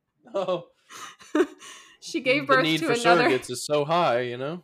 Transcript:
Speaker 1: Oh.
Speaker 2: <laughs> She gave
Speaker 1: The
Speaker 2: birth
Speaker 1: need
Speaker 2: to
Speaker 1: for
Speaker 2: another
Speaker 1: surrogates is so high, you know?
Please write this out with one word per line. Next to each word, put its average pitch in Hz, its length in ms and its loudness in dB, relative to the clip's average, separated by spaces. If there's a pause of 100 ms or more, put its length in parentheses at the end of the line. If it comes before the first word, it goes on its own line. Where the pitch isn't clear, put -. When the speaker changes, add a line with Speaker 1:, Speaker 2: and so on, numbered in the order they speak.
(320)
Speaker 1:
Oh. 180 360 -4 (680)
Speaker 2:
<laughs> 311 100 4 (560)
She - 200 -8
gave 262 260 0
Speaker 1:
The 277 80 4
Speaker 2:
birth 262 100 6
Speaker 1:
need 160 160 2
Speaker 2:
to - 60 -4
Speaker 1:
for 240 60 0
Speaker 2:
another 233 360 4
Speaker 1:
surrogates 123 220 0
is 120 140 -8
so 147 200 0
high, 151 360 2
you 123 160 -6
know? 151 280 -8